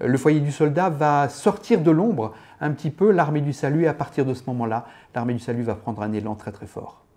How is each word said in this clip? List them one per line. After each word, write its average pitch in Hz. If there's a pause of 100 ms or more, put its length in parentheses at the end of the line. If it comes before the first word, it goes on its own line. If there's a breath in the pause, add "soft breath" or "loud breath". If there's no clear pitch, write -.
le 123
foyer 151
du 143
soldat 156
va 143
sortir 202
de 165
l'ombre 156 (260 loud breath)
un 151
petit 143
peu 208
l'Armée 151
du 143
Salut, 147
et 156
à 147
partir 139
de 131
ce 127
moment-là, 120 (280 loud breath)
l'Armée 123
du 120
Salut 120
va 117
prendre 107
un 107
élan 107
très, 107
très 104
fort. - (100)